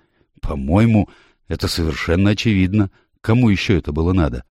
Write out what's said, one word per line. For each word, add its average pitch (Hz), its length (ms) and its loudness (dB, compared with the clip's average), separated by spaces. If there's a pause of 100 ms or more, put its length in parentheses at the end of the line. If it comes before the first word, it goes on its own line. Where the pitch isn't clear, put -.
(420)
«По-моему, 92 640 0 (400)
это 82 220 -6
совершенно 85 640 -2
очевидно. 98 600 0 (300)
Кому 120 260 2
ещё 95 300 0
это 80 160 -4
было 82 180 0
надо?» 73 400 0